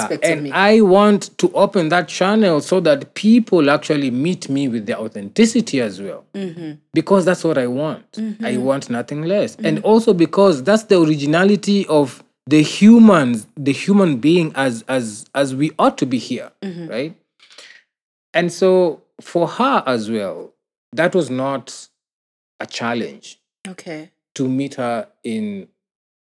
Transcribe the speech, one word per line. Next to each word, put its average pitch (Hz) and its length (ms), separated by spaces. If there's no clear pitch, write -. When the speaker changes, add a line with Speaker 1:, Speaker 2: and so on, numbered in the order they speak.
Speaker 1:
aspects 151 260
of 165 60
Speaker 2:
and 147 100
Speaker 1:
me. 139 80
Speaker 2:
I 202 280
want 202 580
to 180 140
open 190 360
that 170 200
channel 190 520
so 185 200
that 147 340
people 202 560
actually 147 400
meet 147 380
me 139 200
with 113 180
their 113 120
authenticity 117 840
as 98 200
well. - 240
Speaker 1:
Mm-hmm. 170 380
Speaker 2:
Because 180 300
that's 180 200
what 156 140
I 123 80
want. 131 380
I 214 40
Speaker 1:
Mm-hmm. 208 420
Speaker 2:
want 135 280
nothing 123 320
less. 180 340
And 160 220
Speaker 1:
Mm-hmm. - 80
Speaker 2:
also 226 280
because 170 480
that's 220 220
the 185 160
originality 170 840
of 147 360
the 151 160
humans, 185 840
the 139 160
human 185 460
being 160 360
as, 131 340
as, 117 460
as 135 200
we 147 240
ought 262 200
to 156 80
be 127 120
here, - 320
Speaker 1:
Mm-hmm. 170 260
Speaker 2:
right? 143 280
And 170 200
so 185 500
for - 280
her 254 380
as 113 240
well, 90 420
that 160 220
was 156 160
not 131 580
a - 60
challenge 117 760
Speaker 1:
Okay. 165 420
Speaker 2:
to 131 120
meet 131 280
her 120 320
in, 107 440